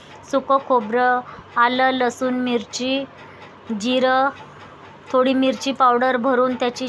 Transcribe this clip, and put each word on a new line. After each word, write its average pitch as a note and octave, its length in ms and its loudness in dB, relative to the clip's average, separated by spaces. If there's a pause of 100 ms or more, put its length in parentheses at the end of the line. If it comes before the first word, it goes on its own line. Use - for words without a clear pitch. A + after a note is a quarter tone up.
(320)
सुकं C4+ 260 0 (100)
खोबरं, B3 520 0 (380)
आलं, B3+ 340 2
लसूण, B3+ 420 -2
मिरची, B3+ 720 -2 (760)
जिरं, C4 480 2 (800)
थोडी C4 220 4
मिरची C4 380 0
पावडर B3+ 460 2
भरून B3+ 380 0
त्याची B3 340 -4